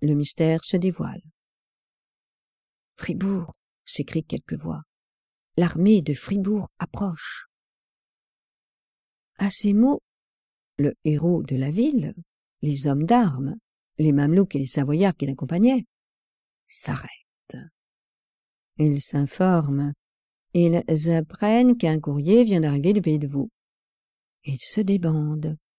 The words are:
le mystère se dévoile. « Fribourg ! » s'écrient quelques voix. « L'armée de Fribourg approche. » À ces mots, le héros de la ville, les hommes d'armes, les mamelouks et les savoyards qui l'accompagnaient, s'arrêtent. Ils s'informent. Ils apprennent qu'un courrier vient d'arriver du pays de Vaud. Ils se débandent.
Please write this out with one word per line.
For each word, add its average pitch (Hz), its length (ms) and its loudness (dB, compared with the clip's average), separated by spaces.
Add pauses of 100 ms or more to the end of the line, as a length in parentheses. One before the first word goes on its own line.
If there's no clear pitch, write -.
le 151 140 2
mystère 160 500 0
se - 120 -2
dévoile. « 170 460 -4 (1700)
Fribourg ! » 185 560 -4 (320)
s'écrient - 400 -4
quelques - 340 -8
voix. « 156 240 -10 (760)
L'armée 175 460 4
de 143 120 -2
Fribourg 196 540 -4 (120)
approche. » - 640 -8 (1900)
À 196 120 0
ces 202 240 0
mots, 254 260 4 (800)
le 143 260 0
héros 156 400 0
de 139 100 -6
la 135 160 -2
ville, 214 440 -2 (480)
les 143 240 -2
hommes 143 180 0
d'armes, 165 520 2 (420)
les 151 140 4
mamelouks 151 440 2
et 139 40 -2
les 135 60 -4
savoyards 151 500 0
qui 143 100 -6
l'accompagnaient, 190 580 0 (840)
s'arrêtent. - 440 -10 (1700)
Ils 147 240 2
s'informent. 143 920 0 (600)
Ils 165 560 2
apprennent 220 640 2
qu'un 160 240 2
courrier 156 440 4
vient 202 160 2
d'arriver 147 320 2
du 202 100 2
pays 156 160 2
de 147 80 -4
Vaud. 139 240 -4 (920)
Ils 135 160 -6
se - 200 -6
débandent. 156 760 0 (220)